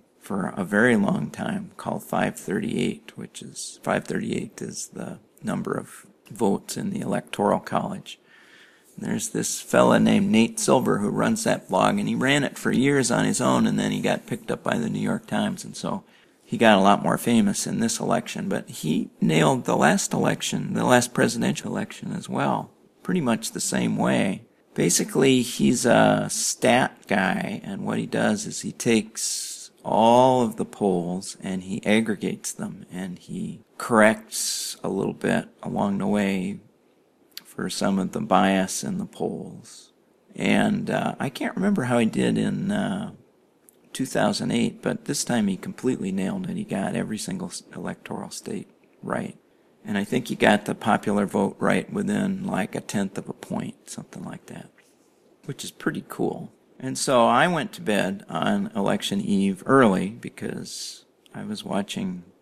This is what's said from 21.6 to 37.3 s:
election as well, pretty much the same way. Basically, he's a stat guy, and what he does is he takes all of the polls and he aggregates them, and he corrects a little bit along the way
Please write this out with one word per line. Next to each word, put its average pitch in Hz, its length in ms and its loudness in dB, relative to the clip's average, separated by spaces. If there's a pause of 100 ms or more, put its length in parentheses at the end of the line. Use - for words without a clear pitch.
election - 420 -8
as - 160 -10
well, 127 440 -2 (320)
pretty 185 160 0
much 117 320 -2
the - 80 -8
same 120 360 -2
way. 110 460 0 (320)
Basically, 135 680 4
he's 123 440 2
a 107 420 4
stat - 800 0
guy, 95 560 -2
and 98 220 -8
what 110 140 -2
he 113 80 -4
does 110 400 0
is - 160 -10
he 101 100 -8
takes - 1000 -2 (140)
all 123 580 6
of 110 140 0
the 87 80 -2
polls 90 760 -2
and 95 220 -6
he 92 240 -6
aggregates 107 640 0
them, - 380 -10
and 90 300 -10
he - 400 -10 (180)
corrects - 1040 4
a 90 60 -4
little 95 240 0
bit 92 360 0 (140)
along 98 360 -2
the 98 100 -2
way 98 500 0 (840)